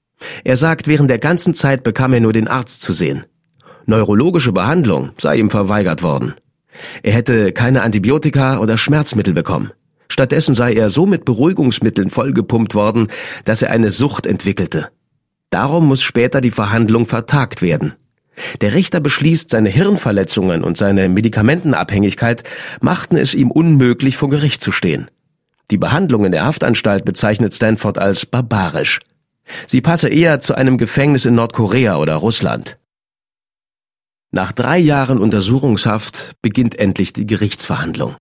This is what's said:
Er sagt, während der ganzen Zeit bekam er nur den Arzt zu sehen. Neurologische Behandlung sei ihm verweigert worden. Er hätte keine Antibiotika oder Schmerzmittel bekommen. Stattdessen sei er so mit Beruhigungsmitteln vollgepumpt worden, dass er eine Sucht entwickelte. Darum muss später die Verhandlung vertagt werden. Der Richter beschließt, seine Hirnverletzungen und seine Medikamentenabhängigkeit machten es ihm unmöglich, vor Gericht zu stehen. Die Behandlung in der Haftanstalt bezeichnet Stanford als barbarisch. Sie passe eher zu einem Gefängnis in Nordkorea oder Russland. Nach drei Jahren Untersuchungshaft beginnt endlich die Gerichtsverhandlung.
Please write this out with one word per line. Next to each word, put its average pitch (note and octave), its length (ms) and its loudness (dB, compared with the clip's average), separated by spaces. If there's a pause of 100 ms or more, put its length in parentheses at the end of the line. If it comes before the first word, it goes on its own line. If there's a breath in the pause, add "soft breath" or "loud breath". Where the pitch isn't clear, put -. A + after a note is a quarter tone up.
(420 loud breath)
Er B2+ 140 0
sagt, D#3+ 320 0
während D3 220 4
der A#2 100 0
ganzen E3+ 340 0
Zeit C3+ 300 0
bekam C3 280 0
er B2 60 4
nur A2+ 140 2
den A2 160 0
Arzt - 340 -4
zu F#2 100 -2
sehen. D2+ 320 -4 (640 loud breath)
Neurologische A#2+ 640 2
Behandlung F#2 640 0
sei D#2 200 0
ihm A2 120 2
verweigert G2 540 0
worden. C#2+ 320 -2 (680 loud breath)
Er G#2+ 80 2
hätte A2 400 2
keine B2 300 2
Antibiotika C3 760 0
oder A2 200 0
Schmerzmittel A2 540 0
bekommen. D#2+ 380 -4 (380)
Stattdessen C#3 460 0
sei A#2+ 180 2
er A2 160 2
so C3+ 180 2
mit G3 180 0
Beruhigungsmitteln B2 840 0
vollgepumpt A#2 640 -2
worden, G#2+ 320 2 (380 loud breath)
dass A2 180 0
er - 80 -2
eine A2+ 200 2
Sucht - 360 -2
entwickelte. - 640 -4 (600)
Darum C#3+ 360 2
muss C3+ 160 2
später B2 380 0
die B2 100 0
Verhandlung A2+ 560 2
vertagt A#2+ 560 -2
werden. D#2 320 -2 (680 loud breath)
Der G#2 140 0
Richter F#3 240 0
beschließt, D3+ 500 0
seine A2 200 2
Hirnverletzungen G2+ 960 0
und E2+ 120 -2
seine G2 320 2
Medikamentenabhängigkeit A2 1300 0 (380 loud breath)
machten - 360 0
es C#3 180 0
ihm B2 180 2
unmöglich, C3+ 640 4
vor C#3+ 140 -2
Gericht D3 320 -2
zu - 100 -4
stehen. - 360 -2 (600)
Die - 80 0
Behandlung A#2+ 460 0
in F2+ 80 0
der D#2+ 120 0
Haftanstalt A2 600 0
bezeichnet G#2 500 0
Stanford A2 440 0
als G2 280 0
barbarisch. F#2+ 720 -2 (680 loud breath)
Sie B2+ 140 2
passe D#3+ 300 0
eher D#3 300 2
zu - 160 -2
einem C3 200 2
Gefängnis C3+ 480 2
in B2 100 4
Nordkorea A2+ 640 0
oder D#2 200 0
Russland. D#2 600 -2 (1500)
Nach F#2+ 220 -4
drei B2 240 0
Jahren C#3 400 2
Untersuchungshaft A2 1160 0 (100)
beginnt A#2+ 360 0
endlich G2 360 0
die A2+ 100 -4
Gerichtsverhandlung. A2+ 960 -4